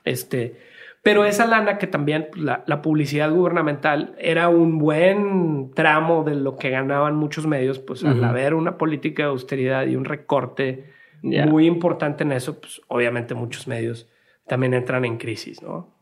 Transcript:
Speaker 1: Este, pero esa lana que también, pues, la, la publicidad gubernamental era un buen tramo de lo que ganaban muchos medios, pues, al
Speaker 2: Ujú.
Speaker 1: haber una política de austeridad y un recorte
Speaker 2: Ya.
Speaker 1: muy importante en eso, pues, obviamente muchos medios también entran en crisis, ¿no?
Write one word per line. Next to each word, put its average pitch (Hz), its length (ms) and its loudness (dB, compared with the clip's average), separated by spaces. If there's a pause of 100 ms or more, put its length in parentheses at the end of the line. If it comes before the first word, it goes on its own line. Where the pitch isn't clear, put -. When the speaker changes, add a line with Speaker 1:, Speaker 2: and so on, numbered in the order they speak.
Speaker 1:
Este, 127 520 -4 (480)
pero 208 220 6
esa 220 200 2
lana 214 320 2
que 185 80 -4
también, 151 460 -2
pues, 165 100 -10
la, - 240 -2
la 147 160 -2
publicidad 151 480 0
gubernamental 156 880 0
era 165 300 2
un 165 300 4
buen 165 960 2
tramo 160 500 2
de 147 100 0
lo 135 220 -2
que 135 140 -4
ganaban 143 440 0
muchos 151 320 -2
medios, 135 320 0
pues, - 260 -12
al 139 120 4
Speaker 2:
Ujú. 117 80 2
Speaker 1:
haber 131 300 0
una 165 240 -2
política 151 460 -2
de 147 40 0
austeridad 135 580 -2
y 127 100 -2
un 135 100 -4
recorte 131 840 -4 (320)
Speaker 2:
Ya. 139 240 2
Speaker 1:
muy 156 200 6
importante 170 580 0
en 143 80 0
eso, 131 260 -6
pues, - 300 -20
obviamente 120 460 -2
muchos 117 340 -10
medios 117 400 -8 (400)
también 127 260 0
entran 127 300 -2
en 113 140 -4
crisis, - 440 -12
¿no? - 400 -12